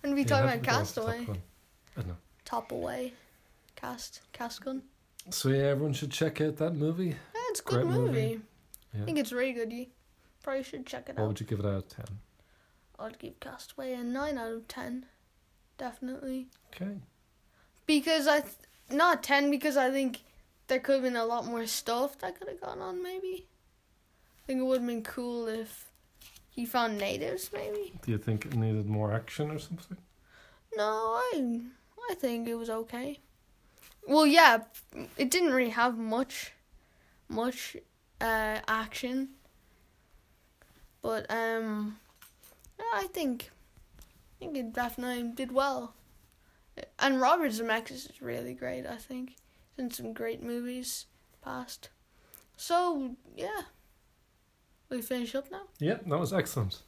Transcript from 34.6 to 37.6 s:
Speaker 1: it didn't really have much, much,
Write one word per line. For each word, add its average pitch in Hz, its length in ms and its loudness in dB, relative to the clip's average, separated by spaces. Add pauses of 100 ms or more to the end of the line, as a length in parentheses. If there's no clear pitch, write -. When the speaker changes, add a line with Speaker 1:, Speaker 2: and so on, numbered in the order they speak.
Speaker 1:
it 262 140 2
didn't 349 220 4
really 254 180 4
have 233 280 2
much, 233 540 -2 (760)
much, 247 480 -4 (440)